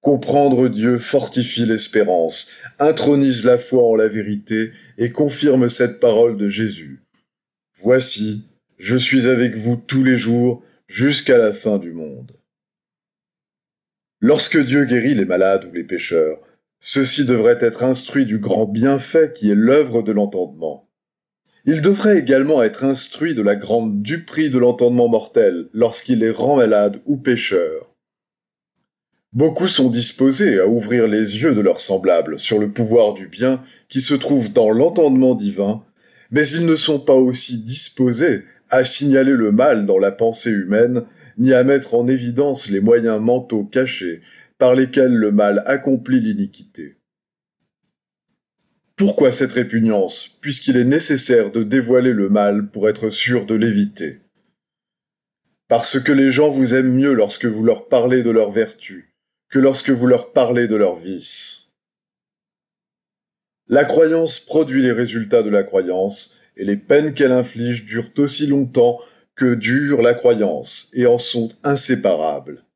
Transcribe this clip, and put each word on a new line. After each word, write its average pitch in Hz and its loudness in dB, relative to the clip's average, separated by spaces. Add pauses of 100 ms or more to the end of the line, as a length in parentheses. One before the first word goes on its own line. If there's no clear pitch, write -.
Comprendre 135 2
Dieu 117 -2
fortifie 120 -2
l'espérance, 101 -2 (260)
intronise 139 0
la 123 4
foi 123 0
en 113 2
la 110 2
vérité 104 -6 (260)
et 120 -2
confirme 139 0
cette 117 -2
parole 117 2
de 101 -4
Jésus. « 98 -8 (800)
Voici, 107 0 (340)
je 101 -2
suis 127 0
avec 120 0
vous 117 -4
tous 131 -2
les 131 2
jours 120 -2 (240)
jusqu'à 135 0
la 107 2
fin 104 -2
du 85 -10
monde. » 71 -16 (1900)
Lorsque 143 2
Dieu 135 2
guérit 123 0
les 101 0
malades 95 0
ou 87 -20
les 85 -10
pécheurs, 82 -4 (420)
ceux-ci 139 0
devraient 120 2
être 117 -2
instruits 131 -2
du 107 -4
grand 101 -2
bienfait 139 0
qui 104 0
est 104 4
l'œuvre 120 2
de 104 -4
l'entendement. 82 -4 (800)
Il 156 0
devrait 202 4
également 135 2
être 107 -2
instruit 139 -4
de 113 -2
la 104 2
grande 107 -4
duperie 156 -4
de 127 0
l'entendement 120 2
mortel 104 0
lorsqu'il 113 -2
les 113 0
rend 120 0
malades 104 2
ou 143 -2
pécheurs. 95 -4 (1400)
Beaucoup 160 0
sont 131 2
disposés 131 0
à 92 4
ouvrir 113 0
les 107 -2
yeux 143 2
de 104 0
leurs 95 0
semblables 87 0
sur 107 -2
le 104 -4
pouvoir 110 2
du 98 -16
bien 127 -2 (280)
qui 135 -4
se 147 0
trouve 135 0
dans 110 4
l'entendement 131 2
divin, 101 -4 (460)
mais 147 2
ils 165 -2
ne 165 2
sont 151 -2
pas 139 2
aussi 127 0
disposés 123 -2 (260)
à 127 2
signaler 135 2
le 117 2
mal 113 2
dans 95 2
la 98 0
pensée 113 -2
humaine, 110 0 (340)
ni 127 2
à 127 4
mettre 135 0
en 120 0
évidence 127 -4
les 98 -2
moyens 113 2
mentaux 117 -2
cachés 101 -6 (340)
par 127 4
lesquels 131 2
le 107 2
mal 104 2
accomplit 131 -2
l'iniquité. 101 -8 (2000)
Pourquoi 156 2
cette 127 -2
répugnance, 110 -2 (120)
puisqu'il 139 -2
est 123 2
nécessaire 127 2
de 113 -4
dévoiler 127 2
le 101 -2
mal 104 0
pour 104 -2
être 107 -2
sûr 120 -2
de 113 -2
l'éviter ? 101 -2 (1500)
Parce 117 0
que 131 0
les 135 4
gens 147 2
vous 131 0
aiment 131 2
mieux 135 2
lorsque 107 0
vous 110 -2
leur 113 0
parlez 127 2
de 117 0
leurs 110 2
vertus 98 -6 (480)
que 135 4
lorsque 135 2
vous 123 2
leur 123 2
parlez 120 2
de 107 -2
leurs 95 0
vices. - -8 (1900)
La 139 2
croyance 160 0
produit 135 -2
les 127 2
résultats 113 0
de 104 -4
la 104 2
croyance, 95 -4 (160)
et 98 -12
les 101 -2
peines 147 0
qu'elle 135 0
inflige 120 -4
durent 113 -8
aussi 143 -2
longtemps 127 0 (380)
que 123 2
dure 123 -2
la 120 4
croyance, 104 -2
et 123 0
en 120 4
sont 117 -4 (120)
inséparables. 78 -2 (120)